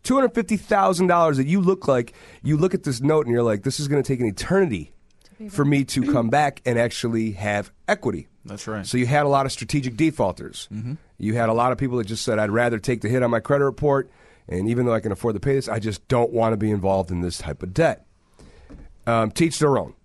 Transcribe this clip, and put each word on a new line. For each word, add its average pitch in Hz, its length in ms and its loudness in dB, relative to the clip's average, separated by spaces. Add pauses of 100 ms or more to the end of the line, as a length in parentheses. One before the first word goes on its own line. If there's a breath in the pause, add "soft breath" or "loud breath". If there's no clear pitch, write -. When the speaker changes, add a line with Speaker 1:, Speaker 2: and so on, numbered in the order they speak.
Speaker 1:
Two 254 120 0
hundred 269 200 2
fifty 226 200 0
thousand 190 520 2
dollars 170 300 4
that 131 100 0
you 190 120 2
look 185 280 2
like, 123 260 2 (300 loud breath)
you 151 120 2
look 180 200 2
at 180 80 -4
this 127 180 -4
note 151 240 2
and 117 80 0
you're 120 100 2
like, 104 200 0
"This 131 160 -4
is 143 100 -6
gonna 143 140 2
take 131 180 -2
an 123 60 2
eternity 123 680 0 (300)
Speaker 2:
To - 120 -20
pay 214 140 -16
Speaker 1:
for 147 160 0
Speaker 2:
back. 143 40 4
Speaker 1:
me 139 140 4
to 135 300 0
come 117 160 2
back 143 360 0
and 117 140 2
actually 113 520 -2
have 104 420 -4 (160)
equity." 107 400 -2 (160)
Speaker 3:
That's 101 240 -14
right. 104 160 -6
Speaker 1:
So - 120 -2
you 123 80 2
had 147 200 2
a - 20 2
lot 139 180 2
of 131 60 -4
strategic 123 460 -4
defaulters. - 760 -2
Speaker 3:
Mm-hmm. 113 200 -8 (240 soft breath)
Speaker 1:
You 110 160 -2
had 117 160 0
a 113 40 0
lot 120 200 2
of - 40 -4
people 123 200 -2
that 113 100 -2
just 110 160 -8
said, 110 160 0
"I'd 104 120 0
rather 117 280 2
take 120 220 -2
the 107 80 -2
hit 127 120 2
on 120 100 2
my 113 100 0
credit 143 240 2
report, 139 440 0 (380 soft breath)
and 92 220 -2
even 123 160 0
though 120 80 2
I 110 80 0
can 104 100 -4
afford 110 240 -2
to 95 60 -6
pay 139 140 0
this, 131 120 -2
I 107 120 -4
just 104 280 -6
don't 120 240 2
wanna 113 240 2
be 107 160 0
involved 95 400 0
in 87 80 -2
this 87 200 -4
type 73 220 -10
of 90 120 -10
debt." 151 320 0 (1000 loud breath)
Um, 113 260 2
to - 140 0
each 151 140 -4
their 143 180 4
own. 87 160 -6 (120)